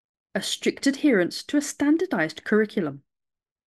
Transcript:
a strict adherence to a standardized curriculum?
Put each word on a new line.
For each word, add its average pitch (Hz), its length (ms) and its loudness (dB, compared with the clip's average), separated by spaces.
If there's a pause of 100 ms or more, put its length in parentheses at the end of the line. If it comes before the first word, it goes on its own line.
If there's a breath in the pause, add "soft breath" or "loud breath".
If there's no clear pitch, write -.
(360)
a 190 60 -2
strict - 460 -2
adherence 254 560 2
to - 140 -2
a 285 40 2
standardized 285 800 0
curriculum? 208 600 0 (640)